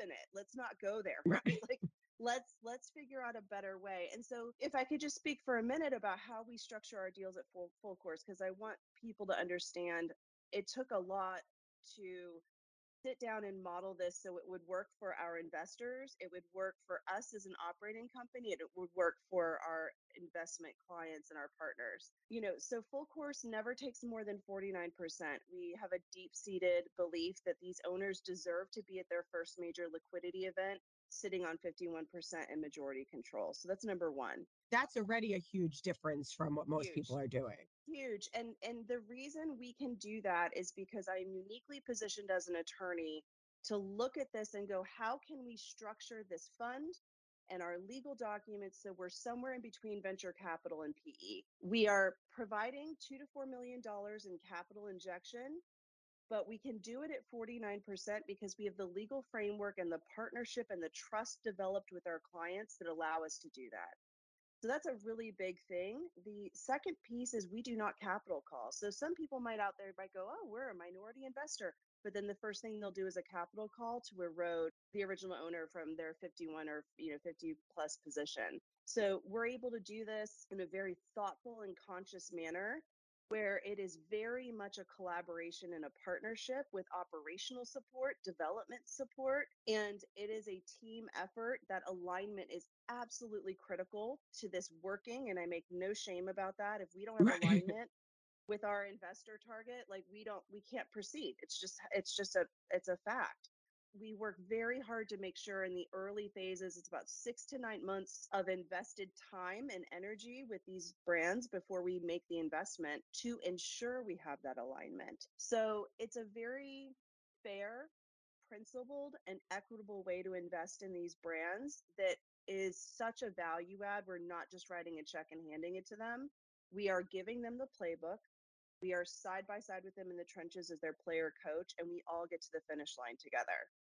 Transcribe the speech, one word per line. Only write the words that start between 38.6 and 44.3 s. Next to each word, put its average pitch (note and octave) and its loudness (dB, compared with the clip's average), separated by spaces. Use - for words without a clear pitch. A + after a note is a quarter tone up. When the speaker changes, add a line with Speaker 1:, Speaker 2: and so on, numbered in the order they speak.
Speaker 1:
and A#3 -4
the B3 2
reason C#4 -4
we A#3+ -8
can B3 0
do G#3 -2
that F3 6
is F3+ 0
because G3 -4
I F#3+ 2
am F#3+ -2
uniquely A3 -6
positioned G#3 -2
as F3+ 4
an F3 2
attorney E3+ 0
to G#3+ 4
look G3+ 2
at C4+ 0